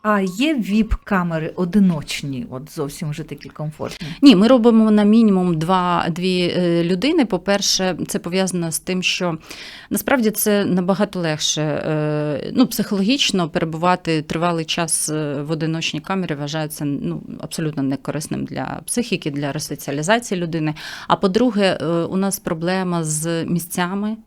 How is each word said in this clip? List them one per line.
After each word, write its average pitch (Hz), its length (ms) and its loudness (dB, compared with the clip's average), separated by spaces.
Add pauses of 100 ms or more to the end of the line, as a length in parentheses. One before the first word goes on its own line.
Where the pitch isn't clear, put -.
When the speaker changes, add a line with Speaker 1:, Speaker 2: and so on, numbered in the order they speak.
Speaker 1:
А 208 140 4
є 208 360 0
віп-камери 185 1000 0
одиночні, 175 920 0
от 131 240 -10
зовсім 147 360 -6
вже 151 120 -6
такі 147 260 -12
комфортні? - 600 -8 (140)
Speaker 2:
Ні, 269 140 12
ми 214 120 6
робимо 226 420 6
на 208 140 6
мінімум 196 540 6
два, 180 520 2
дві, 180 460 0
е, 170 280 2
людини. 240 400 2
По-перше, 196 720 0 (120)
це - 100 -4
пов'язано 175 540 -2
з - 60 -6
тим, 185 240 -4
що 170 360 -2 (520)
насправді 226 400 2
це 202 340 2
набагато 185 560 2
легше, 156 420 -2
е, 151 920 -2
ну, 165 120 6
психологічно 190 840 0
перебувати 165 760 0
тривалий 165 420 -2
час, - 440 -4
е, 147 340 -2
в 147 80 -8
одиночній 160 500 -2
камері 180 340 -4
вважається, 151 500 -6
ну, 143 380 -4 (180)
абсолютно 151 420 -4
некорисним 139 600 -4
для 135 420 -8
психіки, 202 440 -2
для 143 220 -4
ресоціалізації 156 880 -2
людини. 156 340 -2 (340)
А - 80 4
по-друге, 202 640 2
е, 143 60 -4
у 170 300 -2
нас 190 220 -2
проблема 175 680 -2
з 160 400 -2
місцями 185 720 -2 (100)